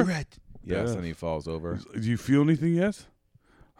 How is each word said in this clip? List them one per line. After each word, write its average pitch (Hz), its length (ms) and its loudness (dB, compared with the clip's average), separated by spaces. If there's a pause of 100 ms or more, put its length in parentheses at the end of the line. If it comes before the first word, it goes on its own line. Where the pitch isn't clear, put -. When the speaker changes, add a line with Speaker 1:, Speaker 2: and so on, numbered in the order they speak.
Speaker 1:
it 180 40 0
yet." 160 300 -4 (260)
Yes, 90 260 -2
Speaker 2:
Yeah. 113 60 -4
Speaker 1:
and 90 80 -6
he 82 80 -4
falls 80 360 -4
over. 85 320 -6 (140)
Speaker 2:
"Do 107 80 -6
you 117 140 2
feel 135 260 4
anything 160 320 2
yet?" 190 300 -2 (760)